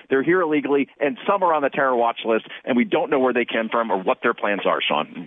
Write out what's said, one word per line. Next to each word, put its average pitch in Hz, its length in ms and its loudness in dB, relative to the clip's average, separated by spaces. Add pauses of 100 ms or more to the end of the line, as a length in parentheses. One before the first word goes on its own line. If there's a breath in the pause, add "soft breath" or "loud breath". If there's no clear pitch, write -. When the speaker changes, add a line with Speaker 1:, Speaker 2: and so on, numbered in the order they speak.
(100)
Speaker 1:
They're 135 120 4
here 170 180 2
illegally, 143 480 0 (100)
and 135 280 -2
some 196 160 2
are 175 100 4
on 151 100 0
the 135 60 2
terror 131 280 0
watch 117 280 0
list, 110 220 0 (180 loud breath)
and 127 120 -2
we 120 80 4
don't 151 260 -2
know 147 80 2
where 127 140 2
they 120 120 0
came 113 240 -2
from 117 220 -2
or 95 120 0
what 123 200 -2
their 117 120 0
plans 101 320 -4
are, 80 200 2
Sean. 78 200 -2
Speaker 2:
I - 200 -14